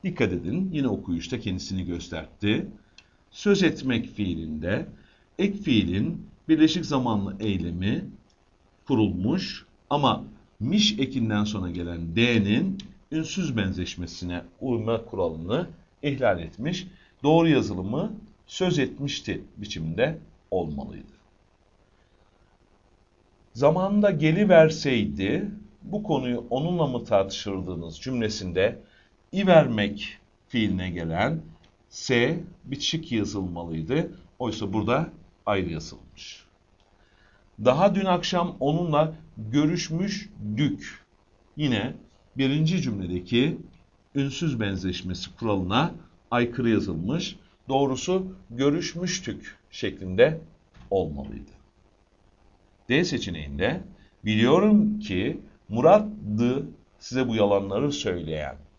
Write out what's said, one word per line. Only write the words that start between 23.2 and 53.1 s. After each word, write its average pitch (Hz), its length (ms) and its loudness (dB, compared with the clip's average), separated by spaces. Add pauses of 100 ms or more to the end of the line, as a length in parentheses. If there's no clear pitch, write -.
"Zamanında 185 580 4
geliverseydi 160 1400 4 (320)
bu 208 200 -6
konuyu 127 480 -2
onunla 160 360 0
mı 123 180 -4
tartışırdınız?" 95 960 -2
cümlesinde 104 800 -2 (540)
i 196 140 0
vermek 120 720 4 (300)
fiiline 92 420 0
gelen 87 520 -2 (460)
S 131 520 0 (240)
bitişik - 480 -6
yazılmalıydı. 92 1080 -4 (200)
Oysa 110 340 -6
burada 117 400 0 (340)
ayrı 95 240 0
yazılmış. - 720 -14 (1200)
"Daha 165 300 6
dün 190 100 2
akşam 180 560 2
onunla 151 540 2 (220)
görüşmüştük." 147 1700 -2 (520)
Yine 131 380 0 (420)
birinci 156 460 2
cümledeki 110 760 0 (560)
ünsüz 139 460 -2
benzeşmesi 92 760 -4
kuralına 104 580 0 (360)
aykırı 120 400 2
yazılmış. 95 640 0 (320)
Doğrusu 139 680 0 (140)
"görüşmüştük" 147 1080 -2 (120)
şeklinde 104 680 2 (500)
olmalıydı. 76 600 -4 (1400)
D 147 160 4
seçeneğinde 87 760 -2 (440)